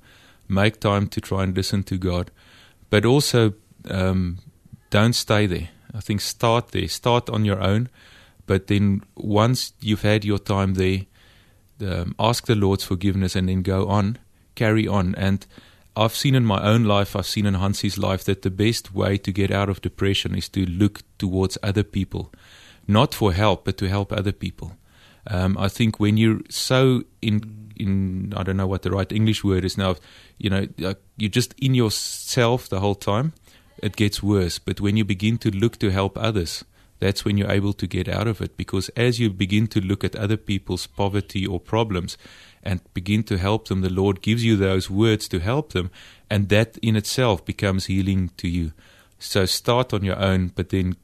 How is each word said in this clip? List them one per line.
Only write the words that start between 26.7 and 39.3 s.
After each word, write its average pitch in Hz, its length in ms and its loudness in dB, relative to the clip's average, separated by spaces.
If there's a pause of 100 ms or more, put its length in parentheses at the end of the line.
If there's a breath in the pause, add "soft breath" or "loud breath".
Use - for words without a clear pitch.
in, 107 500 -4 (120)
in, 98 520 -2
I 95 80 -4
don't 95 140 -2
know 95 100 0
what 95 140 -2
the 92 100 -2
right 95 200 -2
English 110 320 2
word 95 220 2
is 90 120 -4
now, 95 180 0 (420 soft breath)
you 101 120 -4
know, 95 180 0 (100)
like, 95 220 -4 (180)
you're 107 120 -2
just 120 300 0
in 131 160 2
yourself 120 920 0
the 95 100 -4
whole 98 160 0
time, 123 380 -2 (440 soft breath)
it - 180 -6
gets 101 280 0
worse. 98 360 2
But - 220 -6
when 101 160 2
you 110 80 2
begin 104 340 0
to 110 120 0
look 101 280 0
to 104 120 0
help 98 260 -2
others, 107 460 -4 (360)
that's 98 260 -2
when 101 120 2
you're 98 140 0
able 101 220 0
to - 140 -6
get 92 200 -4
out 95 200 -2
of 110 140 -4
it. - 140 -8
Because - 400 -6
as 120 240 0
you 117 100 2
begin 101 380 0